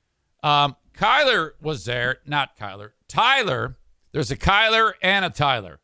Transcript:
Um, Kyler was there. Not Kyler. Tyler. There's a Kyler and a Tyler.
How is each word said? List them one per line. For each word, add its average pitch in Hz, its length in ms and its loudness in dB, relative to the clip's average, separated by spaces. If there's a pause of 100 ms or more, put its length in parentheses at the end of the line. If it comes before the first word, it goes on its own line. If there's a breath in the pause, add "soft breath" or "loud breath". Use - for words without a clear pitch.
(420)
Um, 143 320 2 (200)
Kyler 226 680 0
was 147 240 -8
there. 123 420 -4
Not 143 300 -4
Kyler. 104 340 -14 (160)
Tyler. 185 720 0 (320)
There's - 220 -4
a 131 40 -8
Kyler 220 640 2
and 190 240 0
a 165 60 -4
Tyler. 117 540 -2